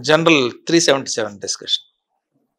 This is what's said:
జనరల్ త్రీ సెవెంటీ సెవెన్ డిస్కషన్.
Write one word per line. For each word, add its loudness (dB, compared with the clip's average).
జనరల్ 2
త్రీ 2
సెవెంటీ 0
సెవెన్ -8
డిస్కషన్. -8